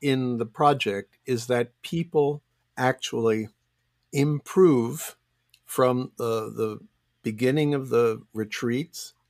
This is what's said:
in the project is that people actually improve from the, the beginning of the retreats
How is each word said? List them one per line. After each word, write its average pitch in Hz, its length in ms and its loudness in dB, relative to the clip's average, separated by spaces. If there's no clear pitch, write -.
in 131 360 0
the 113 80 -2
project 120 800 0
is 120 220 -2
that 120 360 -2
people 151 580 -2
actually 113 720 0
improve 147 1040 2
from 127 520 0
the, 113 320 -4
the 110 300 -6
beginning 131 540 0
of 131 140 -6
the 117 340 2
retreats 120 800 -6